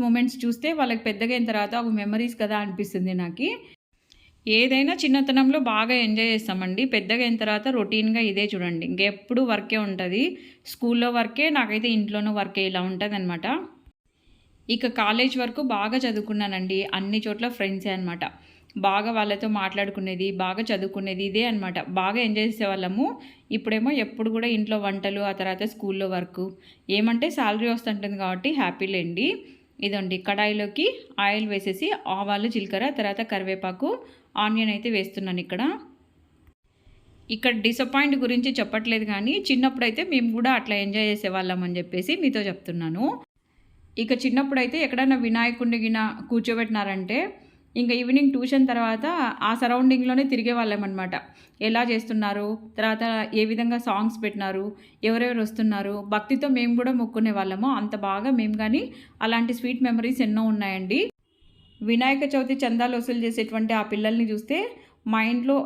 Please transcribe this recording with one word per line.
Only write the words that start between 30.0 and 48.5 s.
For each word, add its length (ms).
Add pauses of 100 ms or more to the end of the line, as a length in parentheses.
కడాయిలోకి 580 (340)
ఆయిల్ 280
వేసేసి 420 (200)
ఆవాలు, 460
జీలకర్ర, 420
తర్వాత 320
కరివేపాకు, 600 (480)
ఆనియన్ 360
అయితే 160
వేస్తున్నాను 520
ఇక్కడ. 200 (1700)
ఇక్కడ 300
డిసప్పాయింట్ 600
గురించి 320
చెప్పట్లేదు 540
కానీ 280 (120)
చిన్నప్పుడైతే 640
మేము 240
కూడా 200
అట్లా 300
ఎంజాయ్ 280
చేసేవాళ్ళం 520
అని 160
చెప్పేసి 340 (100)
మీతో 180
చెప్తున్నాను. 640 (920)
ఇక 140 (100)
చిన్నప్పుడైతే 600
ఎక్కడైనా 400
వినాయకుడిని 580
గిన 180 (280)
కూర్చోబెట్టినారంటే 920 (560)
ఇంకా 200
ఈవినింగ్ 380
ట్యూషన్ 340